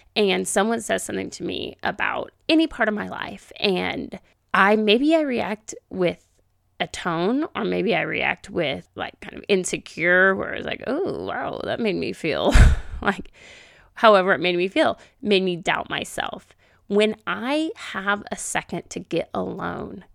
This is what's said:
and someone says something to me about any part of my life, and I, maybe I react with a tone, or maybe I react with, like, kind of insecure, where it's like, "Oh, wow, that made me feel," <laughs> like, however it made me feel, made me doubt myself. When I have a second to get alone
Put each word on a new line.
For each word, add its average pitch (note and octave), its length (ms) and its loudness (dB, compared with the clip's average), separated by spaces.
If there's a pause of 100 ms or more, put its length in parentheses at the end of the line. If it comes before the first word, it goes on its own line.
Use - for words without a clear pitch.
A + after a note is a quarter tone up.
(140)
and F#3+ 320 2
someone A3+ 340 0
says G3 220 -2
something F#3+ 280 -6
to - 120 -12
me - 400 -6
about - 480 -2 (180)
any D#4+ 200 4
part A3+ 200 0
of G#3+ 60 0
my F#3+ 140 -6
life, - 500 -12
and F3+ 640 -2 (340)
I, G3 220 6
maybe A#3+ 400 4
I D#4 60 2
react A3+ 520 -4 (160)
with F3 340 -2 (540)
a F3+ 80 -2
tone, F#3 600 0 (100)
or - 80 -2
maybe F3+ 320 0
I D#3+ 60 0
react D#3 460 -2
with, D#3+ 460 -4
like, - 240 -10
kind - 180 -16
of - 120 -14
insecure, F#3 880 2
where - 160 -6
it's - 140 -8
like, - 200 -8
"Oh, C4+ 380 -4
wow, - 400 -6
that A#2 160 -4
made G3+ 160 0
me - 160 -4
feel," B2+ 420 0 (240)
<laughs> - 240 -10
like, - 300 -4 (640)
however G3 380 6
it E3+ 60 2
made F3 180 0
me F3+ 120 0
feel, D4 280 2 (240)
made G3+ 220 2
me F3+ 140 0
doubt - 340 -2
myself. - 640 -8 (320)
When G#3+ 300 2 (100)
I C#4 480 -2
have G3+ 560 -4
a G3 60 -6
second - 540 -6
to - 100 -8
get E3 340 -4
alone F3 680 -8 (100)